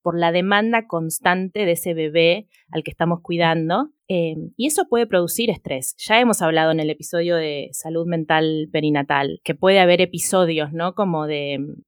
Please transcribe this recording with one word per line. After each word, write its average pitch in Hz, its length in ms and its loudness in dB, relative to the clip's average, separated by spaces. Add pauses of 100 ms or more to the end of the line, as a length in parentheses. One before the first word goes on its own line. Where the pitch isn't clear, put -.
por 170 140 -2
la 170 140 2
demanda 208 560 2
constante 180 800 -2
de 170 60 4
ese 170 220 -2
bebé 165 520 2 (240)
al 156 140 -6
que - 80 -10
estamos 170 280 0
cuidando. 170 680 0 (160)
Eh, 165 300 -2 (200)
y 240 120 -2
eso 302 200 0
puede 233 200 0
producir 196 420 0
estrés. 139 480 -6
Ya 220 220 2
hemos 233 220 2
hablado 160 280 2
en 160 80 2
el 156 120 -2
episodio 170 440 -2
de 151 380 -4
salud 165 340 -6
mental 160 640 0
perinatal 147 720 0
que 156 140 -4
puede 190 240 4
haber 175 200 6
episodios, 170 720 0
¿no? 170 220 -4
Como 170 320 -2
de, 143 320 -4 (300)